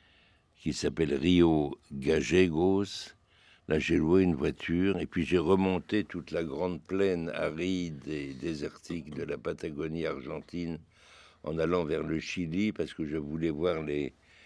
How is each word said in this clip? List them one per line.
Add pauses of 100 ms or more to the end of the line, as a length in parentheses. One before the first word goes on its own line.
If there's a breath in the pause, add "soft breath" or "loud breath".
(600 soft breath)
qui
s'appelle
Rio (140)
Gallegos. (540 soft breath)
Là,
j'ai
loué
une
voiture
et
puis
j'ai
remonté
toute
la
grande
plaine
aride
et
désertique
de
la
Patagonie
argentine (680 soft breath)
en
allant
vers
le
Chili
parce
que
je
voulais
voir
les, (340 soft breath)